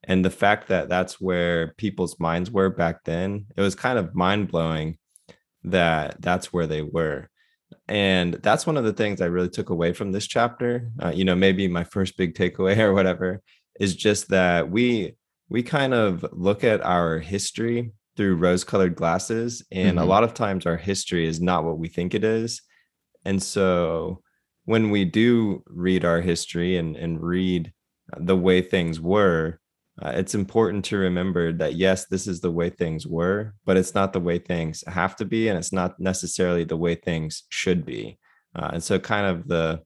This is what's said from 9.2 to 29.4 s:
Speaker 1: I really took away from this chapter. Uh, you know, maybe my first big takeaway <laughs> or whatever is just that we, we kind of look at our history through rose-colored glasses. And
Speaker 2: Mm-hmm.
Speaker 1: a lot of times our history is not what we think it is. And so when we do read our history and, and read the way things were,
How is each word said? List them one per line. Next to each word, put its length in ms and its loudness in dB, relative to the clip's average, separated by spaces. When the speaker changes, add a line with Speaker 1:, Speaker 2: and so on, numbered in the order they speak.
Speaker 1:
I 60 2
really 240 0
took 200 -6
away 220 0
from 200 -6
this 140 -4
chapter. 640 -2
Uh, 120 -2
you 100 0
know, 100 4
maybe 340 4
my 160 -2
first 320 -4
big 180 -2
takeaway 440 0
<laughs> 60 6
or 100 6
whatever 480 0
is 160 0
just 360 0
that 400 4
we, 460 0
we 140 -2
kind 320 0
of 380 2
look 320 0
at 180 4
our 360 2
history 760 -4
through 200 2
rose-colored 600 2
glasses. 720 -2
And 200 2
Speaker 2:
Mm-hmm. 80 0
Speaker 1:
a 60 2
lot 200 6
of 100 -2
times 320 -2
our 100 0
history 500 -2
is 140 -2
not 240 2
what 140 -4
we 100 -6
think 260 -4
it 100 0
is. 380 -2
And 180 0
so 800 0
when 260 2
we 140 2
do 600 2
read 380 0
our 160 2
history 560 -2
and, 200 -4
and 260 -6
read 500 -2
the 200 0
way 240 4
things 400 -2
were, 600 2